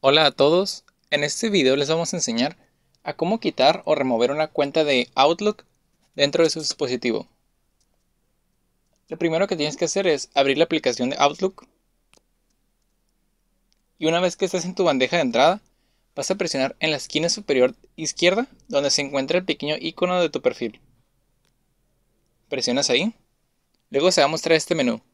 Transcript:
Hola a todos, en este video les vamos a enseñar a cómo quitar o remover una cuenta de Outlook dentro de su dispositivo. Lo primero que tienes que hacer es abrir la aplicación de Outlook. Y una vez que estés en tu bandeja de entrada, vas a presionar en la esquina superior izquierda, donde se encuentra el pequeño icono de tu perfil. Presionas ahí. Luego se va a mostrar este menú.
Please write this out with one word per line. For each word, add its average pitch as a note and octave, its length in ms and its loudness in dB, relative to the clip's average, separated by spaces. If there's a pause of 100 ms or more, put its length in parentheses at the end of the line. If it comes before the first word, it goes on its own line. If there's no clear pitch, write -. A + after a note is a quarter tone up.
Hola D3+ 200 4
a C#3 40 2
todos, E3 520 2 (260)
en D3 140 -2
este F3+ 260 -4
video C#3 260 2
les C#3 140 -2
vamos D#3+ 240 -2
a F#3 40 -6
enseñar A#2+ 380 -4 (480)
a - 120 -8
cómo G3 240 -2
quitar D#3 460 0
o D#3 100 2
remover B2+ 340 0
una D3+ 160 -2
cuenta D3 380 -2
de C3 320 0
Outlook E3+ 500 0 (480)
dentro C#3+ 300 2
de D#3 80 2
su E3 80 -8
dispositivo. B2+ 680 -4 (1800)
Lo D#3+ 100 -12
primero E3+ 300 0
que F#3+ 80 -2
tienes D3+ 220 -4
que F3 80 0
hacer G3 200 -2
es D3+ 300 0
abrir C#3 240 2
la E3 60 6
aplicación B2+ 440 -2
de C#3 80 -6
Outlook. D3+ 500 0 (2250)
Y D#3+ 80 -4
una E3 140 2
vez F3+ 160 0
que G3 100 -2
estés F3+ 200 -2
en F#3 100 -8
tu G3 80 0
bandeja C3+ 320 2
de E3+ 80 2
entrada, C3+ 360 4 (560)
vas C#3 140 -6
a F#3+ 60 0
presionar C#3+ 440 -4
en D#3 120 0
la D3 60 -2
esquina D3+ 300 -4
superior C#3 460 0 (220)
izquierda, F3+ 520 0 (200)
donde C#3+ 240 0
se D3+ 100 0
encuentra C#3 380 -2
el F#3 60 -8
pequeño D3+ 340 -4
icono F3+ 420 -2
de D#3+ 80 0
tu D3 100 -6
perfil. A#2+ 420 -4 (1700)
Presionas C3 440 -2
ahí. E3+ 240 0 (760)
Luego D#3 220 2
se E3+ 100 2
va C#3 40 6
a D3 40 2
mostrar D#3+ 260 0
este D#3 200 0
menú. A#2+ 260 -2 (120)